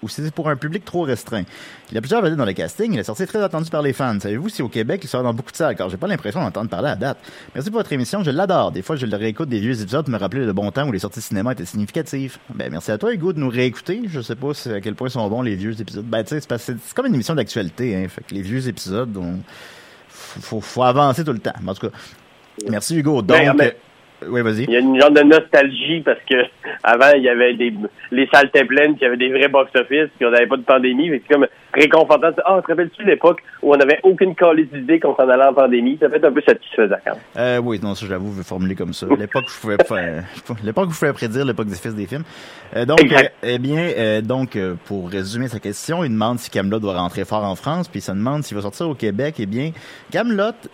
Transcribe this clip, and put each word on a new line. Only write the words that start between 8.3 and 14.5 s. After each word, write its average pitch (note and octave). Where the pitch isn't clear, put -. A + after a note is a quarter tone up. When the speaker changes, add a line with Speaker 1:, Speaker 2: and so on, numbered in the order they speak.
Speaker 1:
l'adore. D3+
Des F2
fois, D#3+
je C3
le G#2
réécoute A2
des A#2
vieux A2+
épisodes A2
pour C3
me A2
rappeler G#2+
le G2+
bon G2+
temps C#3+
où C3
les G2
sorties G#2
cinéma G#2+
étaient G#2
significatives. » C3+
Ben, B1+
merci E2
à G#2+
toi, A3
Hugo, F3+
de D#3
nous C3+
réécouter. B2+
Je D3+
sais A#2
pas C#3